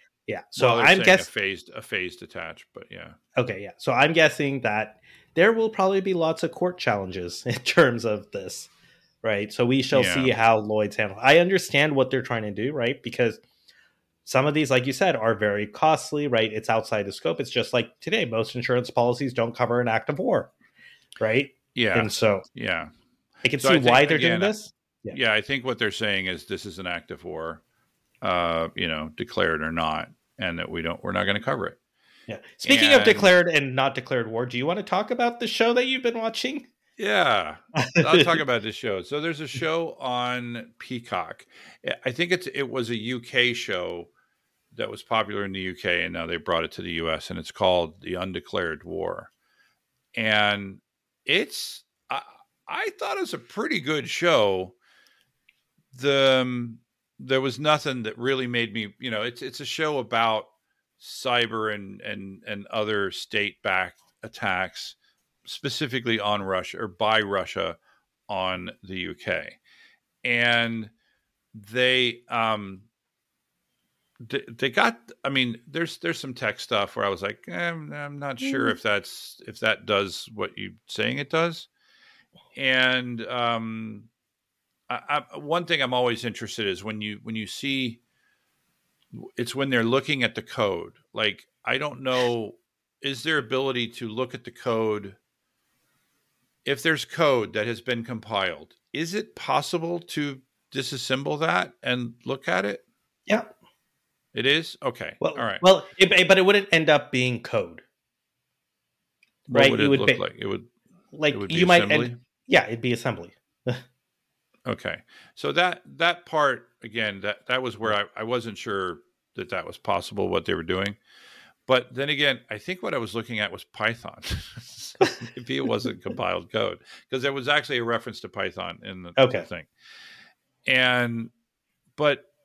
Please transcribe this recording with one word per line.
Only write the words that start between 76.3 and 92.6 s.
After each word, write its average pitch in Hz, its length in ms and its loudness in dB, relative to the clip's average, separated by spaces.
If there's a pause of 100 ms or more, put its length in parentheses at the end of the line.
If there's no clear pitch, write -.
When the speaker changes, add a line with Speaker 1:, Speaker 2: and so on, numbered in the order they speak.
Speaker 2:
tech 107 240 -4
stuff 101 380 -2
where 110 80 -2
I 101 60 0
was 92 120 -4
like, 104 260 -6
"Eh, 175 40 -12 (160)
I'm, 156 240 -10
I'm 143 260 -12
not 135 220 -8
sure 127 280 -2
Speaker 1:
Mm. 110 40 4
Speaker 2:
if - 100 -8
that's, - 640 -4
if 110 140 -16
that 104 260 0
does 98 480 -2
what 98 220 -6
you're 98 160 -12 (140)
saying 120 320 -4
it 143 120 -8
does." 165 380 -2 (880)
And, 127 720 2
um, 113 760 -4 (840)
I, 143 440 -2
I, 156 60 -12
one 156 280 -2
thing 156 160 0
I'm 127 120 -2
always 120 300 2
interested 107 420 -6
is 95 180 -4
when 107 180 -8
you, 104 200 -8
when 110 140 -8
you 107 100 -6
see, 131 540 -6 (1400)
it's 120 180 -6
when 139 160 -2
they're 120 140 4
looking 131 380 0
at 110 140 0
the 107 60 -8
code. 95 520 -4 (180)
Like, 107 320 -4 (200)
I 123 140 -2
don't 147 240 -8
know, 123 520 0 (480)